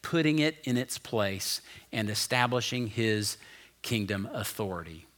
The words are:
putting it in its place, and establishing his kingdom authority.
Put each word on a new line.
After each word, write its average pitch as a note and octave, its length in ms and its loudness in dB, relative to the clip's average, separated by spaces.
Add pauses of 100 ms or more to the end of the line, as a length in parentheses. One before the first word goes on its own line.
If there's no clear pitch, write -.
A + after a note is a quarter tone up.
putting D#3 360 4
it D3+ 260 2
in B2 120 2
its B2+ 220 -2
place, G2 600 0 (320)
and A2 160 0
establishing B2 800 0
his G#2+ 500 2 (460)
kingdom G2+ 500 -2
authority. F2 760 -6 (120)